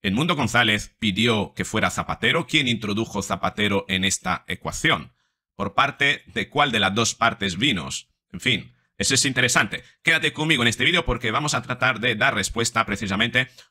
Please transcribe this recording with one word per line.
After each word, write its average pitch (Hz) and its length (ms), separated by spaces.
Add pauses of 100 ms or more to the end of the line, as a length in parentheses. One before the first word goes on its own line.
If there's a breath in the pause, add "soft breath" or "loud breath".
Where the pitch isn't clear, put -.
¿Edmundo 151 340
González 110 640
pidió 107 560
que - 100
fuera 101 240
Zapatero? - 580
¿Quién 147 200
introdujo 107 540
Zapatero - 680
en 95 180
esta - 420
ecuación? - 680 (420)
¿Por - 180
parte - 540
de - 220
cuál 143 220
de 113 80
las 110 140
dos 113 220
partes 98 420
vinos? 104 520 (220)
En - 80
fin, 110 360 (220)
eso - 180
es 123 100
interesante. 127 580 (200 soft breath)
Quédate 165 300
conmigo 156 280
en 117 80
este 123 160
vídeo 170 200
porque 117 260
vamos 143 220
a 131 100
tratar 110 360
de 117 160
dar 107 200
respuesta 113 500
precisamente 104 640 (220 loud breath)